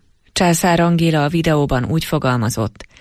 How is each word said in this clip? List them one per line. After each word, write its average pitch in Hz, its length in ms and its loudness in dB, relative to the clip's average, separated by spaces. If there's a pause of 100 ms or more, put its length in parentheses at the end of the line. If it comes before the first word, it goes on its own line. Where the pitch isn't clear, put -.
(320)
Császár 170 480 2
Angéla 165 440 2
a 147 40 0
videóban 147 560 0
úgy 160 200 -2
fogalmazott: 117 840 -4 (140)